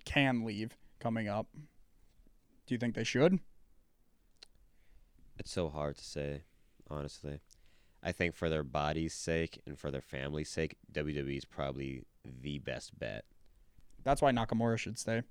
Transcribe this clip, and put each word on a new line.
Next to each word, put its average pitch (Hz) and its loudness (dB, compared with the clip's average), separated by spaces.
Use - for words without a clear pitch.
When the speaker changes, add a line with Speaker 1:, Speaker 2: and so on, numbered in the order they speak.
Speaker 1:
can 131 4
leave 110 -4
coming 113 0
up. 104 0
Do 127 0
you - 2
think 117 0
they 113 -2
should? 170 6
Speaker 2:
It's - -10
so 85 0
hard 73 -2
to - -16
say, 71 -4
honestly. 73 -6
I 87 -2
think 87 0
for 85 2
their 78 2
body's 76 0
sake 82 0
and 71 -8
for 73 -4
their 69 -4
family's 73 -4
sake, - -2
W 76 -2
W 69 -2
E 69 -2
is 67 -8
probably 67 -4
the 65 -6
best 65 -8
bet. 53 -6
Speaker 1:
That's 139 4
why 143 8
Nakamura 117 4
should 107 -4
stay. 113 0